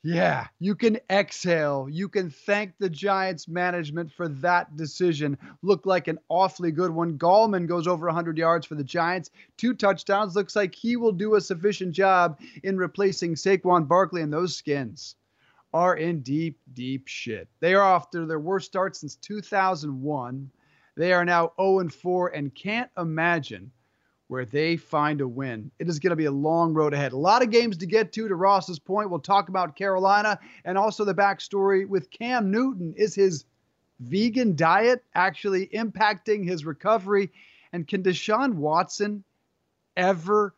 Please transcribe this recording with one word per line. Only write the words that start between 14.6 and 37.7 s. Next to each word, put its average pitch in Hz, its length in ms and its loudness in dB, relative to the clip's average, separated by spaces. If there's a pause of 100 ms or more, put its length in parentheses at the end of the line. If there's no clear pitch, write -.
are 170 240 4
in 165 240 -2
deep, 151 360 -4 (160)
deep 131 360 -8
shit. 104 400 -10 (100)
They 175 140 2
are 202 100 6
off 185 280 4
to 165 140 -6
their 160 140 -4
worst 180 280 -4
start 190 280 -4
since - 220 -14
two 208 240 -10
thousand 160 600 -2
one. 135 480 -6 (460)
They 175 160 0
are 175 140 4
now 170 320 2
oh 190 220 4
and 170 140 -2
four 180 360 -2
and 143 260 -8
can't 233 420 -6
imagine 160 720 -2 (580)
where 127 160 -6
they 156 320 0
find 151 440 -2
a 131 60 -2
win. 120 520 -8
It 170 100 -4
is 160 80 -4
gonna 175 180 0
be 156 100 -2
a 143 60 0
long 160 420 0
road 151 200 2
ahead. 139 200 -2
A 131 40 -6
lot 190 240 4
of 240 80 2
games 233 280 2
to 175 100 -8
get 220 260 0
to, 220 140 -6
to 190 80 -2
Ross's 185 420 2
point. 202 320 -4
We'll 170 100 -4
talk 196 300 0
about 180 260 -2
Carolina 196 640 2 (260)
and 180 120 -2
also 214 260 0
the 196 120 0
backstory 196 720 2
with 190 240 -4
Cam 233 400 -2
Newton. 208 440 -2
Is - 200 0
his 190 300 2 (540)
vegan 202 560 2
diet 202 480 4 (120)
actually 190 520 0
impacting 208 800 -2
his 170 180 -4
recovery? 196 680 0 (420)